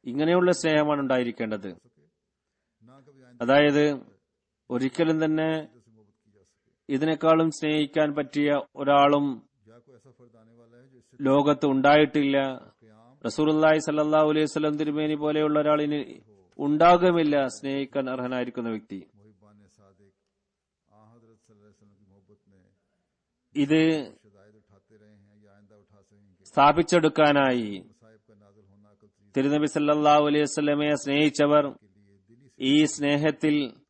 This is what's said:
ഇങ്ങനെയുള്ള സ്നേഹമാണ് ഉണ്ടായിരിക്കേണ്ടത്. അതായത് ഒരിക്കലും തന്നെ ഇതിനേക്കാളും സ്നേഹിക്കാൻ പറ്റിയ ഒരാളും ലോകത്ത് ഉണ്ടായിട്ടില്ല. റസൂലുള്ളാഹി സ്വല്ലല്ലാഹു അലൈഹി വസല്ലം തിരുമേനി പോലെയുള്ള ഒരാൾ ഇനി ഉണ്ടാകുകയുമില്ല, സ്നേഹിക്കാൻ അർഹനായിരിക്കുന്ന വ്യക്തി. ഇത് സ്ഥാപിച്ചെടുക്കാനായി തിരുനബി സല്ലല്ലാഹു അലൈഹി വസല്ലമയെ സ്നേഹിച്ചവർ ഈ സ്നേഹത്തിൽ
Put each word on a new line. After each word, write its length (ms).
ഇങ്ങനെയുള്ള 460
സ്നേഹമാണ് 500
ഉണ്ടായിരിക്കേണ്ടത്. 680
അതായത് 600
ഒരിക്കലും 560
തന്നെ 420
ഇതിനേക്കാളും 640
സ്നേഹിക്കാൻ 640
പറ്റിയ 460
ഒരാളും 760
ലോകത്ത് 440
ഉണ്ടായിട്ടില്ല. 960
റസൂലുള്ളാഹി 540
സ്വല്ലല്ലാഹു 500
അലൈഹി 140
വസല്ലം 340
തിരുമേനി 380
പോലെയുള്ള 440
ഒരാൾ 220
ഇനി 400
ഉണ്ടാകുകയുമില്ല, 880
സ്നേഹിക്കാൻ 640
അർഹനായിരിക്കുന്ന 600
വ്യക്തി. 380
ഇത് 580
സ്ഥാപിച്ചെടുക്കാനായി 1400
തിരുനബി 280
സല്ലല്ലാഹു 600
അലൈഹി 180
വസല്ലമയെ 520
സ്നേഹിച്ചവർ 800
ഈ 260
സ്നേഹത്തിൽ 880